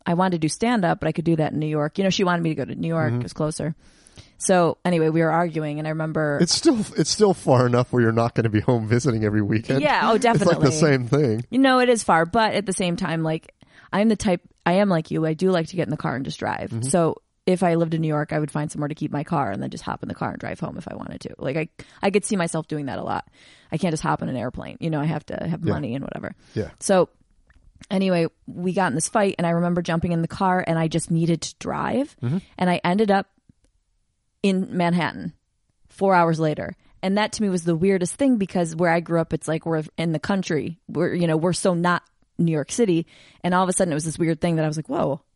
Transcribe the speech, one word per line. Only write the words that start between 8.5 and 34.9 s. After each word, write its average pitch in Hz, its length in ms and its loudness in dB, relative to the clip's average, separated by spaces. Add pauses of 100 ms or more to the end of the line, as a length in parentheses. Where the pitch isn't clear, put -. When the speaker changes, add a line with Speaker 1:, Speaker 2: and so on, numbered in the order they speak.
Speaker 2:
home 113 280 2
visiting 113 360 0
every 107 180 2
weekend. 110 400 0
Speaker 1:
Yeah, 214 300 2
oh, - 40 4
Speaker 2:
It's - 100 0
like 233 120 4
the - 80 2
Speaker 1:
definitely. 160 260 4
Speaker 2:
same 135 360 2
thing. 120 420 2
Speaker 1:
You 226 80 -2
know, 262 220 6
it 247 100 4
is 233 140 2
far, 170 240 4
but 220 260 2
at 202 140 -2
the 185 60 -2
same 175 220 -2
time, 165 280 -2
like, 160 320 -4 (360)
I'm 202 180 2
the 214 60 4
type, 185 260 0 (260)
I 175 60 4
am 202 160 4
like 165 200 0
you. 160 160 -2
I 156 80 0
do 185 160 0
like 165 200 0
to - 60 -14
get 170 120 -2
in - 40 -4
the 151 60 -4
car - 180 -4
and 131 100 -6
just 156 140 -10
drive. - 300 -6
Speaker 2:
Mm-hmm. 113 200 -6
Speaker 1:
So 165 260 2 (300)
if 185 160 2
I 170 140 2
lived 165 180 0
in 160 80 0
New 160 60 0
York, 151 240 -2
I 156 80 -2
would 151 120 -4
find 151 200 -6
somewhere 151 160 -6
to 151 80 -8
keep - 160 -8
my 147 140 -6
car 135 260 -2
and 101 100 -6
then 135 80 -6
just - 140 -14
hop - 180 -8
in - 60 -10
the - 80 -10
car - 160 -6
and - 80 -10
drive - 220 -10
home - 160 -10
if - 100 -14
I - 80 -12
wanted - 260 -14
to. - 160 -14
Like, 139 200 -6
I, 180 100 -4 (340)
I 196 80 2
could 196 140 2
see 208 140 -2
myself 165 320 -4
doing 147 160 -6
that 110 140 -6
a - 40 -8
lot. - 240 -6 (440)
I 170 60 -2
can't 175 140 0
just 156 100 -2
hop 151 200 -2
in 170 80 -6
an 131 80 -4
airplane. - 420 -8
You 165 100 -4
know, 151 120 -2
I 147 40 -2
have 151 220 -4
to - 80 -8 (120)
have 165 180 -4
Speaker 2:
Yeah. - 80 0
Speaker 1:
money 139 200 -6
and 139 120 -6
whatever. - 300 -10 (180)
Speaker 2:
Yeah. - 160 -4 (100)
Speaker 1:
So 185 300 2 (840)
anyway, 185 360 2 (200)
we 175 260 -6
got 185 140 2
in 131 80 -2
this 160 140 -4
fight, 202 280 0
and 170 80 -2
I 170 60 0
remember 175 300 0
jumping 170 320 -2
in 165 80 -2
the 165 80 -2
car, 185 360 0
and 165 140 0
I 160 80 0
just 160 240 -2
needed 165 300 0
to - 180 -12
drive. - 640 -4
Speaker 2:
Mm-hmm. 127 140 -2 (200)
Speaker 1:
And 180 120 0
I 175 140 2
ended 202 280 2
up 196 160 2 (1120)
in 190 360 0
Manhattan 170 560 0 (560)